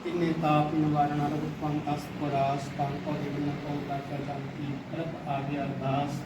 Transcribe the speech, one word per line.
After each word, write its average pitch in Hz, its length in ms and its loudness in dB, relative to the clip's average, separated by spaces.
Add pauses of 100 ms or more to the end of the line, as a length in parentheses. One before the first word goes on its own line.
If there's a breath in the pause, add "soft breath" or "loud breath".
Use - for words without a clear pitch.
ਤਿੰਨੇ 170 260 2 (120)
ਤਾਪ 151 320 6
ਨਿਵਾਰਨ 147 480 4
ਰਘੁਪੰਥ 151 580 0 (140)
ਅਸ 147 100 -4 (160)
ਪਰਾਸ, 139 420 2 (140)
ਧੰਨ 143 160 0 (120)
ਕੋ 151 80 -2 (100)
ਜੀਵਨ 143 240 -2 (180)
ਕੋ 147 80 -4 (160)
ਦਾਤਾ 139 300 -4
ਜਨ 139 240 -4 (140)
ਕੀ 147 100 -4 (260)
ਪ੍ਰਭ 165 180 -2 (180)
ਆਗੇ 139 340 -2
ਅਰਦਾਸ। 139 500 0 (140)